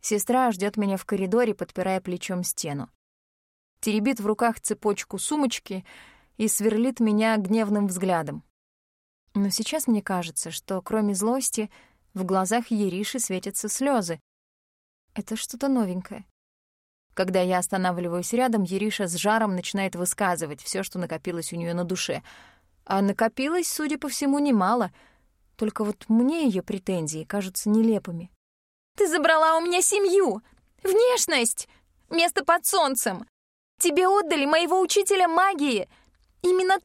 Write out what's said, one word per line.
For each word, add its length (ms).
Сестра 500
ждёт 260
меня 200
в 80
коридоре, 480
подпирая 480
плечом 420
стену. 460
Теребит 400
в 80
руках 320
цепочку 580
сумочки 680
и 100
сверлит 520
меня 380
гневным 500
взглядом. 560
Но 160
сейчас 380
мне 140
кажется, 500
что 300
кроме 340
злости 540
в 100
глазах 460
Ериши 500
светятся 480
слёзы. 520
Это 200
что-то 320
новенькое. 580
Когда 280
я 180
останавливаюсь 760
рядом, 300
Ериша 440
с 80
жаром 400
начинает 400
высказывать 680
всё, 220
что 140
накопилось 560
у 20
неё 180
на 100
душе. 400
А 160
накопилось, 680
судя 260
по 120
всему, 300
немало. 520
Только 280
вот 260
мне 380
её 160
претензии 600
кажутся 460
нелепыми. 640
Ты 100
забрала 500
у 40
меня 200
семью, 600
внешность, 840
место 340
под 220
солнцем. 600
Тебе 280
отдали 380
моего 340
учителя 480
магии. 600
Именно 440